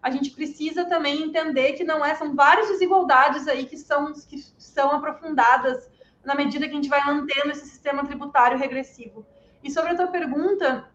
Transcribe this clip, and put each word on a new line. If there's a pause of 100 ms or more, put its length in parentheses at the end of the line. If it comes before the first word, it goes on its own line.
a
gente
precisa
também
entender
que
não
é,
são
várias
desigualdades
aí
que
são,
que (220)
são
aprofundadas (340)
na
medida
que
a
gente
vai
mantendo
esse
sistema
tributário
regressivo. (380)
E
sobre
a
tua
pergunta